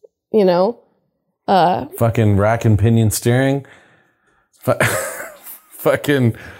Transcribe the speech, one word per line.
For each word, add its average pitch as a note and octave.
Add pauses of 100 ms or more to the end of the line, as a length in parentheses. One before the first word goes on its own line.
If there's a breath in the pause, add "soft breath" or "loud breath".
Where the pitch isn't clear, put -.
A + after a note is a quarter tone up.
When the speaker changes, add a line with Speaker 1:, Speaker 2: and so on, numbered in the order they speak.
(320)
Speaker 1:
you G#3+
know? F#3 (680)
Uh, F#3+ (120)
Speaker 2:
Fucking A2
rack G#2+
and G#2+
pinion A2+
steering. C3 (960 soft breath)
Fu-, -
<laughs> -
fucking C3+ (240 loud breath)